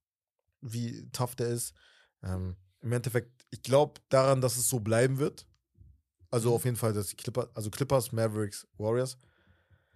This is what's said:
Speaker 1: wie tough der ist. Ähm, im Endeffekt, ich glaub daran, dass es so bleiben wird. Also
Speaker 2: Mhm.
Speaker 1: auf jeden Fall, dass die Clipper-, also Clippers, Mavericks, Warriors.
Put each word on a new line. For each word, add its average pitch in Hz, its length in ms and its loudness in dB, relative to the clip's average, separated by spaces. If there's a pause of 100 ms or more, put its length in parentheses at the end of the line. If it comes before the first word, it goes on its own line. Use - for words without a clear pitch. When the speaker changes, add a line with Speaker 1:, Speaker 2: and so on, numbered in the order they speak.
(600)
Speaker 1:
wie 117 520 -8
tough 127 220 -2
der 120 140 -2
ist. 120 260 -4 (480)
Ähm, 92 340 -6 (300)
im 113 60 -2
Endeffekt, 120 580 -2
ich - 120 -14
glaub 139 380 4 (100)
daran, 135 300 6
dass 123 160 0
es 123 120 0
so 131 120 0
bleiben 120 380 4
wird. - 280 -4 (840)
Also 120 200 2
Speaker 2:
Mhm. 117 40 4
Speaker 1:
auf 113 100 0
jeden 123 120 0
Fall, 110 160 0
dass 101 160 -2
die - 80 -10
Clipper-, - 380 -6
also 107 160 -6
Clippers, 131 420 0
Mavericks, 107 540 -2 (120)
Warriors. 120 400 -2 (760)